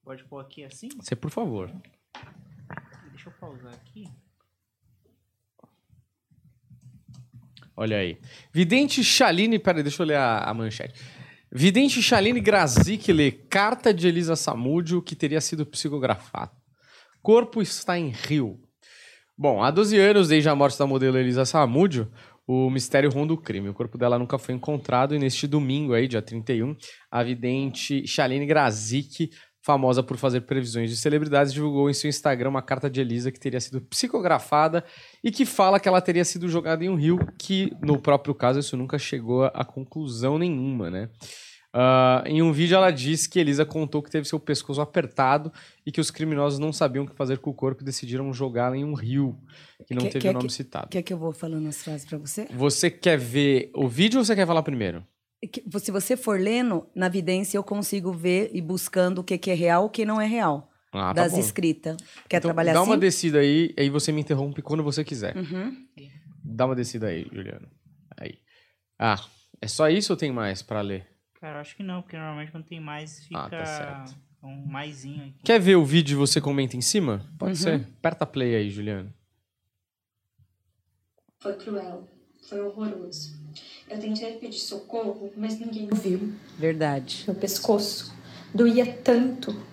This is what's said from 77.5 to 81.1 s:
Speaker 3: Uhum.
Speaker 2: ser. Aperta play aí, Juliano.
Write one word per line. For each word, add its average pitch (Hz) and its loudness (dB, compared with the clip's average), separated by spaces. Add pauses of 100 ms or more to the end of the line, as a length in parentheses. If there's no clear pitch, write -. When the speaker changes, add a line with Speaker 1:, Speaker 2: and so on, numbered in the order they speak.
Speaker 3:
Uhum. 185 -2
Speaker 2:
ser. 156 0 (120)
Aperta 165 -2
play 123 -2
aí, 104 -2
Juliano. 104 -8 (2250)